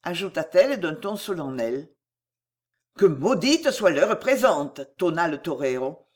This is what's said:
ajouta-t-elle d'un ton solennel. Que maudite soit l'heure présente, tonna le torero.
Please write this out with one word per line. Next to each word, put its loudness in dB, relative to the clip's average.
ajouta-t-elle 2
d'un -4
ton -6
solennel. -6
Que 2
maudite 2
soit 2
l'heure 0
présente, 0
tonna 0
le -4
torero. -4